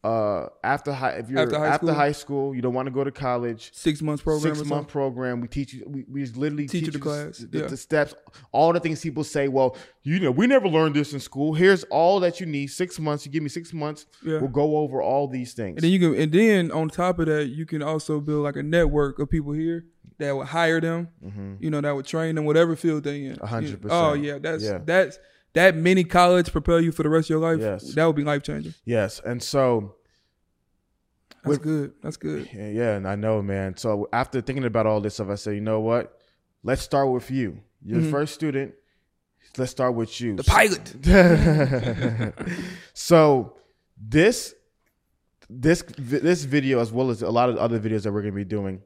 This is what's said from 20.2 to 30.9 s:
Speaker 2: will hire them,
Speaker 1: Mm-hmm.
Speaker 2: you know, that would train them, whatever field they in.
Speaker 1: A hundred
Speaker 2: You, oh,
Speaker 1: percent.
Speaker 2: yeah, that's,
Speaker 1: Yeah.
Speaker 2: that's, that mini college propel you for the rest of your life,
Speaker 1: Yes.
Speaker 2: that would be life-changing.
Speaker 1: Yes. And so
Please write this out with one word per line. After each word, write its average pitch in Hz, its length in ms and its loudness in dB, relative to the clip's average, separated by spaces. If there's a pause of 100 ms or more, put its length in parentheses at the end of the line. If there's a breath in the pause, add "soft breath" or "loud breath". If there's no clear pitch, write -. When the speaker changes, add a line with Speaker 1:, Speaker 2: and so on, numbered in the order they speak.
Speaker 2:
will 135 120 -6
hire 165 340 2
them, 165 300 -4 (160)
Speaker 1:
Mm-hmm. 98 360 -12
Speaker 2:
you 156 100 -4
know, 147 100 -2
that 147 140 -2
would 135 100 -6
train 160 300 -2
them, 151 100 -2
whatever 160 300 4
field 151 300 -2
they 143 200 -6
in. - 160 -12
Speaker 1:
A 104 60 -8
hundred 104 360 -6
Speaker 2:
You, 104 60 -8
oh, 165 220 2
Speaker 1:
percent. 147 120 -2
Speaker 2:
yeah, 143 140 -6
that's, 160 260 -4
Speaker 1:
Yeah. 101 220 -4
Speaker 2:
that's, 165 320 2 (380 soft breath)
that 175 200 8
mini 180 280 4
college 175 480 4
propel 165 280 2
you 165 120 2
for 160 120 -6
the 151 60 2
rest 160 160 2
of - 60 -12
your 156 80 2
life, 165 200 2
Speaker 1:
Yes. 101 360 -4
Speaker 2:
that 156 100 4
would 160 100 4
be 147 80 0
life-changing. 147 500 -4 (120)
Speaker 1:
Yes. 110 400 0
And 120 160 -4
so 120 540 0 (1300)